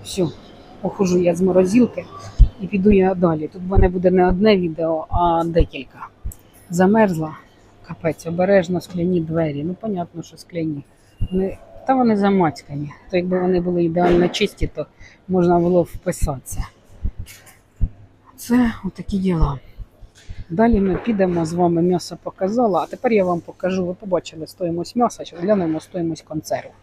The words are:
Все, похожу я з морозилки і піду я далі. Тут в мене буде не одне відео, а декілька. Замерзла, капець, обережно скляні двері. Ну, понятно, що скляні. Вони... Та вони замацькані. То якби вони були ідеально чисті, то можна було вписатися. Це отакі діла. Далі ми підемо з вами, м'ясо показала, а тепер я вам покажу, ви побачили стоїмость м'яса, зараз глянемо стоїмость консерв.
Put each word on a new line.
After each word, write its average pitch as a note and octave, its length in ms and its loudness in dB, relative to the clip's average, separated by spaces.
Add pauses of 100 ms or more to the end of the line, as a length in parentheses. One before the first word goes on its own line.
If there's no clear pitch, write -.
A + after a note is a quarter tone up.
Все, F3+ 240 -4 (540)
похожу F3+ 360 0
я F3 180 2
з E3+ 60 -2
морозилки F#3 640 4 (560)
і F#3+ 60 -8
піду G3+ 240 2
я F#3+ 240 4
далі. E3 320 0
Тут F3+ 140 -14
в F3+ 60 -8
мене F#3+ 220 6
буде F3+ 220 2
не F3+ 160 4
одне G3 300 4
відео, D#3+ 520 -2
а E3+ 360 2
декілька. D#3+ 640 -2 (640)
Замерзла, F#3 680 2 (520)
капець, E3 380 -8
обережно F3+ 560 2
скляні F3 400 -2
двері. D#3+ 420 -4
Ну, F3 100 -6
понятно, F3 500 -8
що - 140 -20
скляні. D#3+ 460 -8 (480)
Вони... F#3+ 260 -4 (300)
Та C4 80 2
вони A#3 220 2
замацькані. E3 760 -2 (200)
То F#3 60 0
якби F3+ 220 -2
вони F3+ 220 0
були F3 220 0
ідеально F3 440 2
чисті, - 400 -4
то D3 180 -8 (420)
можна F3 320 2
було F3 240 2
вписатися. - 840 -6 (1700)
Це A#3+ 360 0 (140)
отакі F#3+ 320 -6
діла. D#3+ 420 0 (880)
Далі A3 300 4
ми F#3+ 160 2
підемо F3+ 500 0
з D#3+ 80 -6
вами, E3+ 280 2
м'ясо F3 420 0
показала, F#3+ 600 0
а - 20 -4
тепер - 280 -2
я G3 120 4
вам F3 140 -2
покажу, F#3 460 -4
ви F3+ 80 -6
побачили E3+ 540 -6
стоїмость E3+ 480 -6
м'яса, A#3+ 300 -2
зараз - 180 -12
глянемо F3 360 0
стоїмость E3 460 -8
консерв. D#3 440 -8 (140)